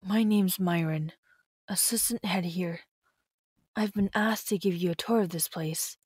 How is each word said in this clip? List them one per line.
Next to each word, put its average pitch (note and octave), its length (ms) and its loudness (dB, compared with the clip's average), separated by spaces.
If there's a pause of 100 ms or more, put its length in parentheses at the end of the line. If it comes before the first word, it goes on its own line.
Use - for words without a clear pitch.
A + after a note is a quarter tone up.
My G#3 200 2
name's G#3 360 4
Myron, E3 520 0 (560)
assistant A3+ 560 0
head F#3 220 0
here. E3+ 360 -4 (920)
I've G#3+ 180 -2
been G3 200 0
asked G#3+ 360 0
to G#3 80 0
give F#3 180 2
you F3 160 0
a E3 40 0
tour A3+ 260 2
of F#3 80 2
this E3 180 -4
place D#3 580 -6